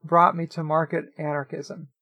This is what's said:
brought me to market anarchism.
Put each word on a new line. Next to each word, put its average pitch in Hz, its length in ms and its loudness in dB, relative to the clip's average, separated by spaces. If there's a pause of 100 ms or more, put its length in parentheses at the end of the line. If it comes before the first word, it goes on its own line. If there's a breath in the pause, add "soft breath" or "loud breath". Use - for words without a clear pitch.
brought 170 320 4
me 165 140 -4
to 165 160 -8
market 156 400 0 (140)
anarchism. 147 680 -8 (140)